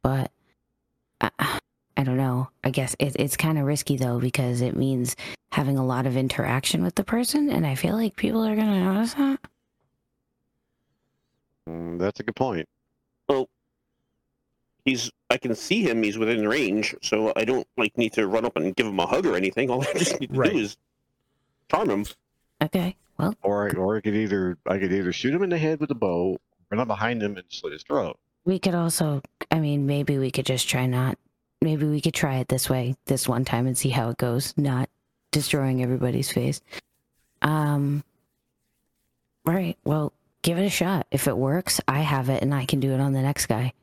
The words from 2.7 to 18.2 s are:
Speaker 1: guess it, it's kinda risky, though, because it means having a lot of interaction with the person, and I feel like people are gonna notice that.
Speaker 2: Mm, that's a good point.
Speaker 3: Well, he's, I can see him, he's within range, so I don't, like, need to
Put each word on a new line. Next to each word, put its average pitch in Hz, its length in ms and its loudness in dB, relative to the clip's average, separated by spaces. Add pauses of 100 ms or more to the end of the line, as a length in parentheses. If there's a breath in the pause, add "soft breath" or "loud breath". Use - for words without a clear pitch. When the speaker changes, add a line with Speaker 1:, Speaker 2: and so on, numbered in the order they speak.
Speaker 1:
guess 131 280 -2
it, 139 200 0
it's 139 180 0
kinda 160 280 2
risky, 143 320 0
though, 123 220 0
because 123 440 0
it 123 140 0
means 127 400 0 (360 loud breath)
having 139 260 2
a 131 60 2
lot 127 220 0
of 127 100 0
interaction 131 680 0
with 180 120 0
the 190 100 0
person, 285 460 0
and 165 160 0
I 139 80 0
feel 175 200 0
like 220 220 -2
people 226 280 0
are 220 120 0
gonna 214 260 2 (120)
notice 226 200 0
that. 269 260 2 (2250)
Speaker 2:
Mm, 85 300 -8
that's 95 220 -2
a - 20 -8
good 110 140 -6
point. 104 320 -6 (600)
Speaker 3:
Well, 135 200 2 (1400)
he's, 117 260 -2 (200)
I 123 60 6
can 120 180 -4
see 208 280 0
him, 117 200 2
he's 107 160 0
within 110 300 2
range, 107 540 0
so 110 340 0
I 110 80 0
don't, 123 220 0 (100)
like, 110 200 0
need 113 180 0
to 110 120 2